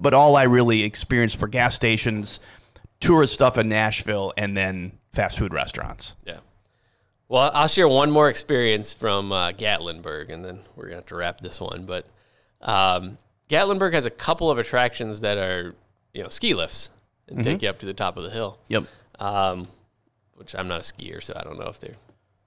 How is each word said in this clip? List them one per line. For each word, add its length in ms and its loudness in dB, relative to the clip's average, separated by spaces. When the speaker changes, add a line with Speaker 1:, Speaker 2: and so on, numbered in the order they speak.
Speaker 1:
but 120 4
all 220 8
I 80 8
really 400 6
experienced 560 0
were 80 -2
gas 260 0
stations, 680 -2
tourist 340 6
stuff 240 4
in 120 2
Nashville, 680 -2
and 220 -4
then 340 -4
fast 260 -2
food 140 -2
restaurants. 640 -6
Speaker 2:
Yeah. 120 -14
Well, 240 4
I'll 140 2
share 200 4
one 220 6
more 180 6
experience 640 0
from, 400 -2
uh, 200 -2
Gatlinburg, 800 -6
and 100 -12
then 180 -14
we're 100 -16
gonna 100 -14
have 100 -18
to 100 -16
wrap 260 -6
this 200 -12
one. 240 -10
But, 220 -10
um, 600 0
Gatlinburg 440 2
has 120 2
a 40 -2
couple 400 -2
of 80 2
attractions 640 -2
that 160 0
are, 380 -4
you 120 -12
know, 60 -12
ski 260 -2
lifts 340 -6
and 100 -12
Speaker 1:
Mm-hmm. 60 -2
Speaker 2:
take 180 -2
you 80 -2
up 100 -8
to 60 -14
the 80 -8
top 240 -6
of 60 -12
the 80 -12
hill. 260 -8
Speaker 1:
Yep. 160 -2
Speaker 2:
Um, 480 -2
which 180 -18
I'm 120 -8
not 140 -6
a 20 -14
skier, 380 -12
so 140 -14
I 80 -12
don't 160 -14
know 80 -10
if 120 -16
they're 180 -18